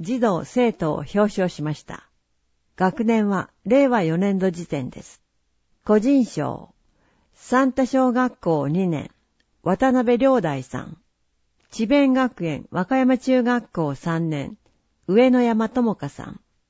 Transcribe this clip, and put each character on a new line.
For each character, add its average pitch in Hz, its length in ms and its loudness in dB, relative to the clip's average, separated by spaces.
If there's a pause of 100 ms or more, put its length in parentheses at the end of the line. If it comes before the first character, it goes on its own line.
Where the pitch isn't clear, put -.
児 214 200 -6
童 202 240 0
生 240 300 0
徒 151 200 -4
を - 40 -4
表 147 240 -4
彰 202 280 0
し - 120 -10
ま 151 120 -4
し - 100 -12
た。 - 260 -20 (640)
学 185 280 -2
年 220 260 2
は 190 220 -4 (140)
令 269 220 4
和 240 140 2
四 165 160 0
年 196 220 0
度 190 100 0
時 170 180 -8
点 131 220 -6
で - 140 -18
す。 - 180 -20 (640)
個 214 140 4
人 254 260 2
賞、 131 480 -8 (640)
三 262 360 0
田 262 140 0
小 262 260 2
学 247 280 -2
校 151 280 0
二 180 200 0
年、 156 240 -4 (500)
渡 220 300 0
辺 247 280 2
良 262 220 4
大 143 220 -4
さ - 180 -10
ん。 - 160 -16 (720)
智 220 160 -4
弁 269 280 4
学 254 320 -2
園 156 260 -6
和 180 120 -2
歌 262 140 0
山 254 220 4
中 254 240 2
学 240 280 -2
校 151 220 -2
三 165 360 -4
年、 151 280 -8 (500)
上 233 220 4
野 247 140 4
山 226 260 0
智 233 260 -2
香 143 140 -10
さ - 140 -16
ん。 - 160 -16 (300)